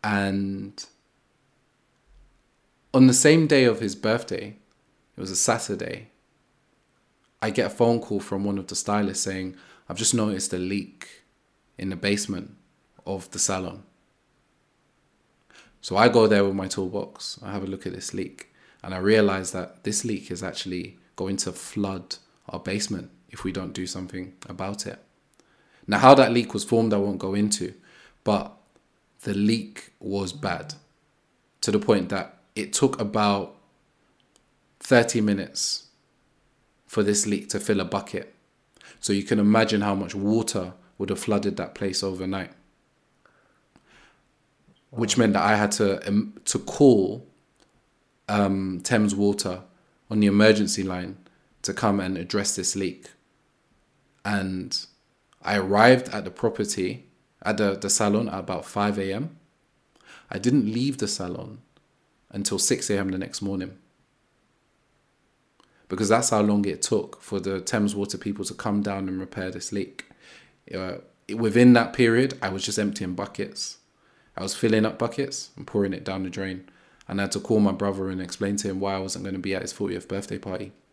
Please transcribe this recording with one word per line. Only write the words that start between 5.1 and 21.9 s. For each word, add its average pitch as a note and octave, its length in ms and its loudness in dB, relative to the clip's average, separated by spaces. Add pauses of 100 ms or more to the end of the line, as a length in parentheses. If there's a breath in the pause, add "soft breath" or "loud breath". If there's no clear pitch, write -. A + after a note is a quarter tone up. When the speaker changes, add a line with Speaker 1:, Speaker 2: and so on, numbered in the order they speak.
Speaker 1:
it - 40 -14
was F#2+ 100 -8
a F2+ 60 -4
Saturday, G#2+ 720 -4 (1300)
I G#2+ 80 -2
get G2+ 160 0
a - 40 -4
phone A#2 300 2
call G2+ 200 -4
from G2 240 -4
one G2+ 140 -2
of F#2 100 -10
the - 80 -8
stylists G#2 480 -2
saying, F#2 320 -6 (320 loud breath)
"I've F#2 100 -10
just A2 160 0
noticed G#2 400 -2
a F#2 40 -4
leak F#2 640 -8 (560)
in F#2+ 120 -6
the F#2 60 -6
basement G2+ 600 -4 (500)
of F#2 260 -8
the - 60 -10
salon." F#2 460 -4 (2000 soft breath)
So - 160 -4
I A2+ 120 8
go A2+ 180 8
there G#2 180 6
with G2 100 0
my F#2+ 140 -4
toolbox, - 720 -8
I G2+ 100 -12
have F#2+ 120 -6
a - 20 -8
look G2 200 -10
at F2+ 80 -6
this - 200 -12
leak, - 380 -10 (300 soft breath)
and F#2+ 120 -10
I F#2 40 -6
realize G2 540 4
that F2+ 320 -10
this G#2 200 -4
leak A2 260 -6
is F2+ 120 -8
actually F#2 560 -10 (180 soft breath)
going F#2+ 220 -4
to F#2 140 -6
flood F#2+ 640 -8 (320 soft breath)